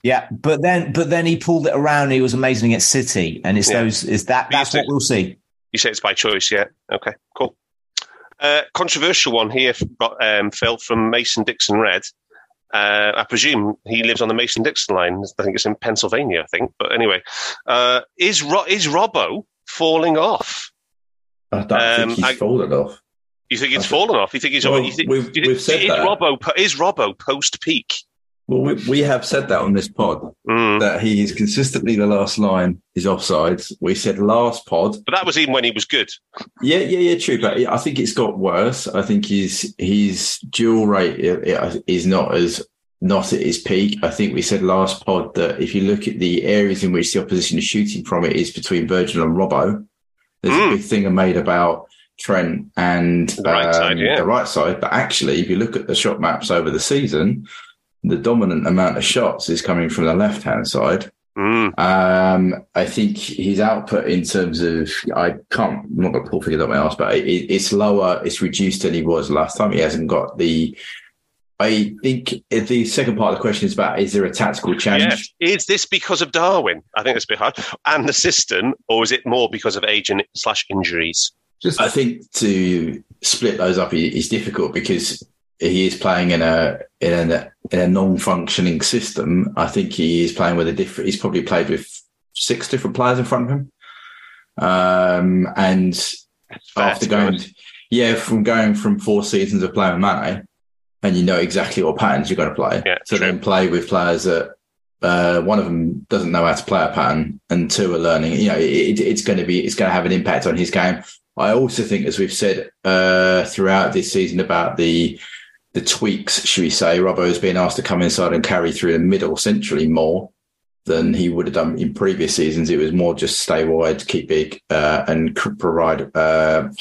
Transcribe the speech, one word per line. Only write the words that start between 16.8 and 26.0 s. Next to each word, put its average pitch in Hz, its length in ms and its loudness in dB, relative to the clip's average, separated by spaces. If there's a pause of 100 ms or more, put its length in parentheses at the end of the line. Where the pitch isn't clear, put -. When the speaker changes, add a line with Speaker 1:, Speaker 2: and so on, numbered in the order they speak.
Speaker 2:
anyway, 110 300 0 (440)
uh, 123 360 2 (160)
is 180 260 0
Ro-, 156 220 0
is 185 220 0
Robbo 156 580 0 (200)
falling 160 520 2
off? - 540 -2 (840)
Speaker 3:
I 101 100 -4
don't - 80 -6
Speaker 2:
Um, 117 240 2 (140)
Speaker 3:
think - 80 -4
he's 127 80 0
Speaker 2:
I 131 100 2
Speaker 3:
fallen 117 380 0
off. - 260 -2 (500)
Speaker 2:
You 120 80 -2
think 131 120 -2
he's 131 80 0
Speaker 3:
I - 60 -2
think - 80 -6
Speaker 2:
fallen 175 280 2
off? 98 140 0
You 131 80 -4
think 139 140 -2
he's 135 100 0
Speaker 3:
Well, 139 80 2
Speaker 2:
already, 127 160 0
you - 40 -10
think, 160 160 -4
Speaker 3:
we've, 131 280 -2
Speaker 2:
you 151 100 0
Speaker 3:
we've 127 140 0
said - 220 0
Speaker 2:
is 185 40 2
Speaker 3:
that. - 180 2